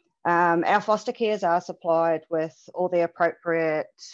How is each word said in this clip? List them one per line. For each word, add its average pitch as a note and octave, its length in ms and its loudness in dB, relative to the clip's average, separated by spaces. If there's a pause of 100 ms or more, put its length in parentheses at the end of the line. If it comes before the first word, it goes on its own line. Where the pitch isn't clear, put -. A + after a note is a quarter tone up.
(260)
Um, E3+ 400 2
our G3 160 2
foster G#3+ 320 -2
cares G#3+ 300 -2
are F3 180 0
supplied E3 680 -2
with D#3+ 280 -4 (160)
all F3+ 160 -2
the F3 140 2
appropriate E3 840 -2 (260)